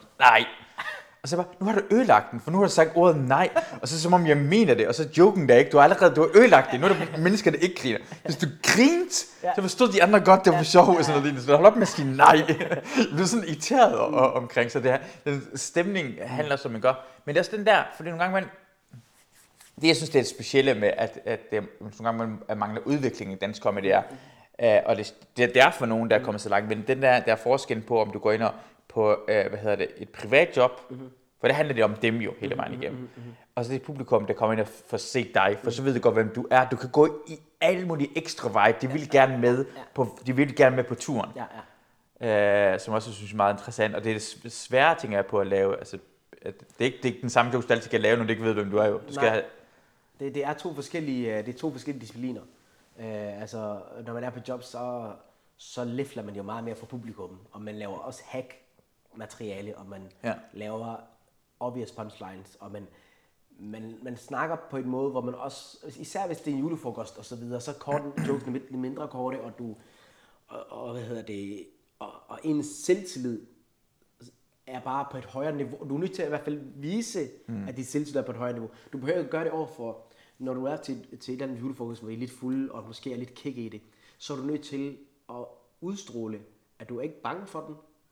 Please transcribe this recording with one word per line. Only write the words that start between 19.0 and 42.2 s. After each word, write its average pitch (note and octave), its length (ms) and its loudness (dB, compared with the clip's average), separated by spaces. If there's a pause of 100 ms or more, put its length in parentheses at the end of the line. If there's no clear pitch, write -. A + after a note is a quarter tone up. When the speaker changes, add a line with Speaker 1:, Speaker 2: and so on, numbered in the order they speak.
Speaker 1:
det, D#3+ 60 2
jeg E3 80 6
synes, D#3 140 -6
det C#3 100 2
er - 40 4
det - 60 -6
specielle C3+ 460 0
med, G#2 220 2
at, - 280 -4
at - 260 -6
det, G#2+ 120 -2 (160)
nogle G#2 120 -16 (120)
gange, A2+ 140 -2 (100)
man, A2 200 -10
at G#2+ 100 -6
mangler G#2+ 280 -6
udvikling B2+ 460 -4
i F#2+ 40 -10
dansk G2+ 260 -8
comedy G2+ 240 -2
er, F#2+ 160 4 (600)
øh, G#2+ 220 6
og A2+ 100 2
det, G#2 200 -8 (220)
det, B2 160 2
det B2+ 80 6
er C3+ 100 8
for C3+ 140 -4
nogen, A2+ 240 0
der A2 100 6
er - 40 -4
kommet G#2 180 -6
så G#2+ 80 -10
langt, G#2 200 0
men A2 180 -4
den C3 140 0
der, B2+ 180 6
der A2+ 120 0
er A2+ 40 2
forskellen A#2+ 520 -2
på, A2+ 140 2
om G#2 100 -2
du G#2+ 80 -8
går G#2+ 120 2
ind A2 120 2
og G#2+ 80 0 (360)
på, G#2+ 240 2
øh, G#2 380 0
hvad G#2 100 -8
hedder G#2 160 -2
det, G2 120 -2 (100)
et - 120 -14
privat C#3 480 2
job, B2+ 140 4 (180)
Speaker 2:
Mhm. C3 200 -18 (300)
Speaker 1:
for B2 80 0
det C3+ 80 2
handler D3 200 -2
det A2+ 80 2
om G#2+ 120 2
dem A2+ 200 0
jo G2+ 240 -6
hele - 160 -6
Speaker 2:
Mhm, - 20 -6
Speaker 1:
vejen - 160 -8
Speaker 2:
mhm, B2+ 80 -12
Speaker 1:
igennem. B2+ 200 -10
Speaker 2:
mhm, A#2+ 80 -16 (160)
mhm. A#2 80 -18 (220)
Speaker 1:
Og A#2+ 100 -4
så B2 60 -8
det C3+ 100 -6
publikum, B2 440 -2
der G#2 80 -4
kommer A2 200 0
ind A2 80 0
og G#2 60 -4
får - 300 -10
set B2 360 -6
dig, G2+ 300 2
for D3+ 80 -2
så B2+ 100 -6
Speaker 2:
Mhm. C3+ 60 -6
Speaker 1:
ved C3+ 60 2
de A#2+ 60 -4
godt, A2+ 140 4
hvem A2 220 0
du A#2+ 160 -8
er. B2+ 180 4
Du B2+ 60 -4
kan B2+ 140 -8
gå D3+ 380 2
i D#3+ 120 -16 (220)
alle F3+ 260 0
mulige C#3+ 300 -4
ekstra - 340 -8
veje. G#2+ 300 4
De C3 80 -4
vil C#3+ 240 -6
Speaker 2:
Ja, C#3 120 8
Speaker 1:
gerne C3 120 0
med B2 280 2 (100)
Speaker 2:
ja. - 60 -18 (120)
Speaker 1:
på, B2 320 -4
de B2+ 100 -2
vil C3+ 200 0
gerne C#3 200 6
med B2+ 80 0
på A#2+ 120 -8
turen. A#2 400 -4
Speaker 2:
Ja, B2 80 -12 (760)